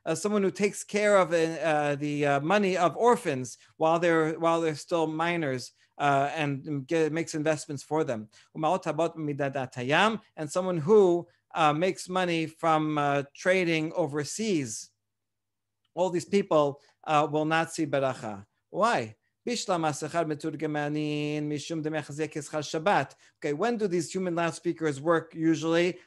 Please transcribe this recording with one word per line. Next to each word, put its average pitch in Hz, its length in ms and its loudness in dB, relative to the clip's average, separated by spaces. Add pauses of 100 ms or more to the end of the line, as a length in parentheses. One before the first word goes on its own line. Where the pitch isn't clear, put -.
uh, 165 80 0
someone 208 300 0
who 190 80 2
takes 196 320 -2
care 208 340 2
of, 170 160 4
uh, 156 640 2
the, 147 300 -2
uh, 143 160 4
money 185 360 2
of 165 180 2
orphans 165 640 0 (200)
while 160 200 2
they're, 165 360 2
while 165 280 2
they're 160 140 0
still 160 320 -2
minors, 156 640 -2 (260)
uh, 143 380 2
and 143 500 -4
get, 160 260 2
makes 156 220 -4
investments 151 480 -2
for 156 220 -2
them. 110 260 -6 (260)
Umaot 160 280 0
habot 160 340 -2
midadat 139 560 -4
hayam, 165 480 2 (160)
and 151 120 -8
someone 185 280 -2
who, 175 500 6 (280)
uh, 156 180 4
makes 180 340 -2
money 180 380 0
from, 156 540 0
uh, 143 240 2 (120)
trading 170 580 2
overseas. 147 960 -4 (1040)
All 180 160 0
these 170 140 -2
people, 156 540 2 (260)
uh, 151 240 4
will 151 160 0
not 160 280 0
see 160 140 -2
beracha. 131 580 -4 (240)
Why? 165 460 -2 (320)
Bishlam 190 380 -2
השכר 156 400 -2
מתורגמנין 151 1200 -4
משום 151 320 -6
דמי 156 160 -4
החזקת 147 460 -6
שכר 151 180 -6
שבת. 156 520 0 (240)
Okay, 147 160 -4
when 220 240 -2
do 214 100 -2
these 170 240 -2
human 185 220 -2
loudspeakers 165 640 -2
work 160 360 0
usually? 165 720 2